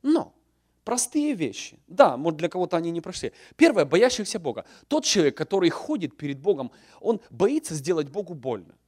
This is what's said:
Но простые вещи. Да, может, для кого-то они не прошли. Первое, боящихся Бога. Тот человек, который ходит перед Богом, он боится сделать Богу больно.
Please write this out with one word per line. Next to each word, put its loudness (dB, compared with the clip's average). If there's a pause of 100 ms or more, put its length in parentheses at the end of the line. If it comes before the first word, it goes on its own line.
Но 0 (480)
простые -2
вещи. -6
Да, 4
может, -2
для -2
кого-то -2
они -2
не -4
прошли. -8 (240)
Первое, 6
боящихся 2
Бога. -6 (220)
Тот 0
человек, 2
который 2
ходит -6
перед -8
Богом, -2 (280)
он -2
боится -2
сделать -2
Богу -8
больно. -8 (120)